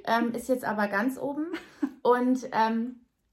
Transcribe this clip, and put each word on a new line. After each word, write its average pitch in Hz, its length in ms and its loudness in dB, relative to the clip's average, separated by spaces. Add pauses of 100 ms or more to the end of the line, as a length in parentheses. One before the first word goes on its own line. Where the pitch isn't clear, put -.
ähm, 233 280 2
ist 233 160 -8
jetzt 254 180 0
aber 208 220 0
ganz 214 300 0
oben. 285 280 -4 (560)
Und, 247 500 4
ähm, 226 480 0 (320)